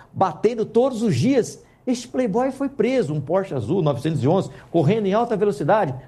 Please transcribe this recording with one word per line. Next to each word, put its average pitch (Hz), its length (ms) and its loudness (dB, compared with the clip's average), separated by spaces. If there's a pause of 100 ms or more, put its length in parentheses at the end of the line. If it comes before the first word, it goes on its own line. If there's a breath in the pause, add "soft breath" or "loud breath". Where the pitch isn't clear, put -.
(140)
batendo 214 500 0
todos 240 380 0
os 202 140 2
dias. 196 480 0 (240 soft breath)
Este 247 200 -4
playboy 247 440 -2
foi 269 180 -6
preso, 220 460 0
um 151 40 -2
Porsche 185 360 -2
azul, 131 260 -2
novecentos 147 420 0
e 131 40 2
onze, 175 240 2 (180 loud breath)
correndo 202 380 2
em 185 80 0
alta 233 200 0
velocidade, 175 600 0 (120)